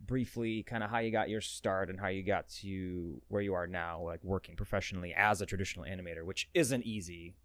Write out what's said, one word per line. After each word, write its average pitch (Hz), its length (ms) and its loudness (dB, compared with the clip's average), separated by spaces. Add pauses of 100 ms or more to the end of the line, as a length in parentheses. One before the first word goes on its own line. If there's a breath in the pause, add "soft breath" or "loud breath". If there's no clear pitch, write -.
briefly, 117 560 0
kinda 110 240 -2
how 117 120 2
you 113 120 2
got 110 180 4
your 107 120 0
start 95 500 0
and 95 80 -6
how 98 80 -2
you 95 160 0
got 92 260 2
to 90 760 -4
where 101 160 2
you 98 100 2
are 87 140 2
now, 85 340 -4
like, 85 220 -4
working 92 320 -2
professionally 92 580 -2
as 104 280 6
a 95 60 -2
traditional 92 400 -2
animator, 87 380 -8
which - 300 -4
isn't 135 320 4
easy. 87 480 -6 (100)